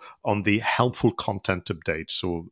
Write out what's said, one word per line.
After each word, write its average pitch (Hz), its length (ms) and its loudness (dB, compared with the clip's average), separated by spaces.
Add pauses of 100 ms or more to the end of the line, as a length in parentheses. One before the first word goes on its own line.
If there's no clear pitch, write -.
(220)
on 104 200 2
the 104 160 4
helpful 120 540 2
content 95 520 -2
update. 80 460 -4
So, 87 420 -4